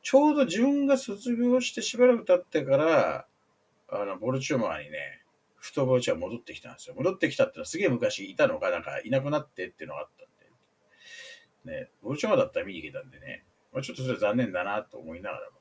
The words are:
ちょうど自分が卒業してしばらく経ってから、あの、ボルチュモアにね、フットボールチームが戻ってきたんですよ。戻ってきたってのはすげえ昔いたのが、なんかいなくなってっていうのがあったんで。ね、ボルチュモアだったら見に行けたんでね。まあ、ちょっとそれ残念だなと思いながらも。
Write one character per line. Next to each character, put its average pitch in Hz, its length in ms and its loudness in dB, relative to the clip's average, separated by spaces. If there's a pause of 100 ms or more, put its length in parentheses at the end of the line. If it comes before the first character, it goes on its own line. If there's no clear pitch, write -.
ち - 140 0
ょ 294 160 8
う 285 40 2
ど 285 100 6
自 190 160 -2
分 285 240 2
が 269 120 4
卒 240 380 -4
業 247 260 2
し - 120 -6
て 233 80 -6
し - 160 -6
ば 247 100 8
ら 240 100 6
く - 80 -6
経 180 100 8
っ 175 100 0
て 151 180 -2
か 135 140 4
ら、 135 500 2 (640)
あ 101 160 -4
の、 98 120 -6
ボ 117 140 -2
ル 135 80 0
チ 143 140 -2
ュ 135 40 2
モ 101 140 0
ア 76 100 -6
に 73 100 -14
ね、 71 320 -12 (320)
フ - 160 -18
ッ - 40 -10
ト 139 100 2
ボ 127 80 4
ー - 20 6
ル 123 60 4
チ 110 100 -2
ー - 40 2
ム 82 60 -8
が 87 60 -4
戻 120 120 -8
っ - 40 -18
て - 100 -14
き - 60 -14
た - 100 -18
ん - 40 -18
で - 60 -20
す - 100 -18
よ。 - 60 -16
戻 185 200 0
っ - 20 -20
て 151 120 0
き - 60 -6
た - 100 6
っ - 20 -8
て - 100 -14
の - 40 -12
は - 40 -8
す - 140 -8
げ 196 60 0
え 165 40 6
昔 104 400 -2
い 98 60 -14
た 147 120 4
の 110 120 0
が、 95 100 0
な 87 100 0
ん 78 40 -10
か 71 200 -6
い 107 60 -12
な 135 120 2
く 143 100 -4
な 101 80 0
っ - 100 -12
て 92 180 -8
っ - 40 -16
て - 120 -16
い 76 40 -12
う - 20 -14
の 71 60 -10
が 73 60 -8
あ 76 40 -10
っ - 100 -20
た - 1600 -20
ん - 20 -10
で。 78 80 -8
ね、 - 80 -14 (140)
ボ 117 100 -4
ル 147 60 -6
チ 214 80 -2
ュ - 20 0
モ 202 60 6
ア - 20 4
だ - 80 4
っ - 60 -12
た 170 80 -4
ら 170 60 -6
見 - 80 -10
に 80 100 -10
行 - 100 -12
け - 40 -10
た - 60 -10
ん - 60 -20
で - 100 -20
ね。 - 240 -16 (300)
ま 135 60 -4
あ、 - 20 -6
ち 135 100 -10
ょ - 40 -10
っ - 20 -14
と 131 60 -6
そ 127 80 -2
れ 107 80 -4
残 104 180 2
念 117 140 0
だ 90 120 -2
な 104 200 -4
と - 140 -18
思 80 180 -14
い 87 60 -14
な 95 100 -8
が 67 60 -8
ら - 120 -16
も。 - 120 -20